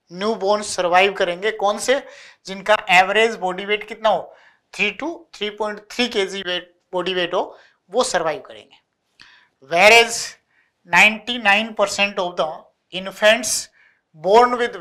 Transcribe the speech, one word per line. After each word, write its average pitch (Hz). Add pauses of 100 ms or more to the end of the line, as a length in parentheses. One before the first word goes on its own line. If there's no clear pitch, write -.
(120)
न्यूबॉर्न 202
सर्वाइव 185
करेंगे। 185
कौन 214
से? 254 (440)
जिनका 196 (140)
एवरेज 202
बॉडी 185
वेट 208
कितना 220
हो? 175 (380)
थ्री 202 (120)
to 330 (200)
थ्री 208
पॉइंट 208 (120)
थ्री 247
के 214
जी 190
वेट, 180 (200)
बॉडी 180
वेट 175
हो, 226 (340)
वो 233
सर्वाइव 160
करेंगे। - (920)
Whereas 220 (680)
ninety-nine 214
percent 202
of 175
the 165 (420)
infants 208 (640)
born 226
with 233